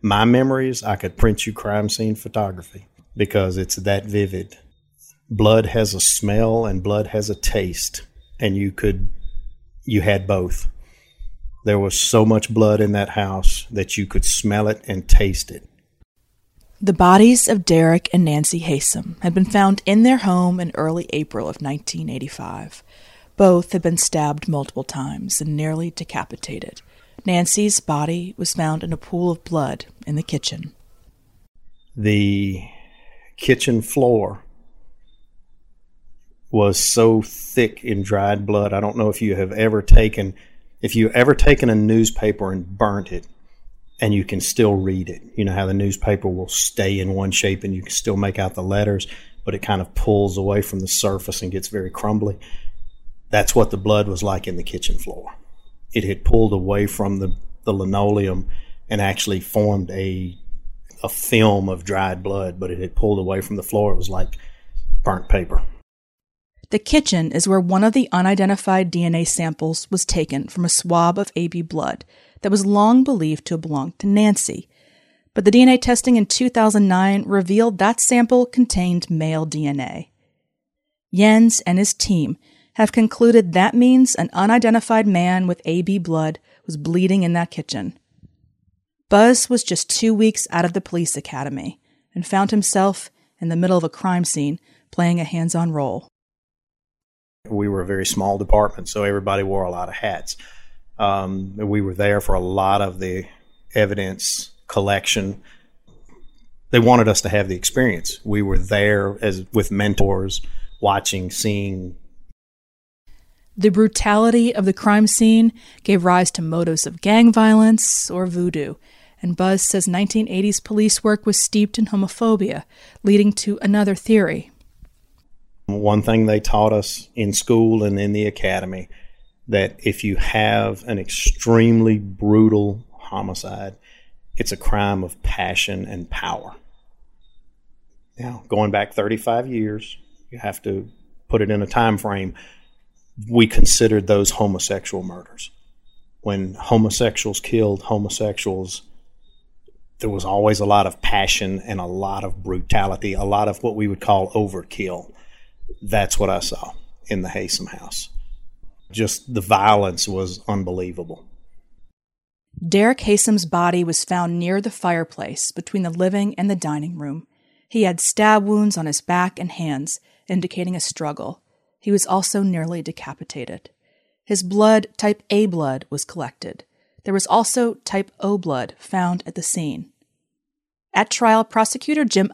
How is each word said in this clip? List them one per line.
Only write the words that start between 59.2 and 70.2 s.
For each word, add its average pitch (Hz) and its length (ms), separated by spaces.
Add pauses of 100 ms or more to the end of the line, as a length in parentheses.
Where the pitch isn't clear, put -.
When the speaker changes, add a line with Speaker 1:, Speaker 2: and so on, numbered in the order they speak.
Speaker 1:
formed 101 500
a, 92 480 (640)
a - 60
film 101 600
of 90 160
dried 95 380
blood, 95 380
but 92 100
it 90 80
had 90 180
pulled 104 220
away 95 220
from 104 160
the 98 60
floor. 104 300
It 98 40
was 95 140
like - 260 (680)
burnt 92 260
paper. - 340 (1080)
Speaker 2:
The 214 80
kitchen 196 540
is 170 140
where 190 140
one 190 240
of 220 80
the 254 180
unidentified 190 800
D 175 140
N 170 100
A 165 100
samples 160 640
was 185 140
taken - 440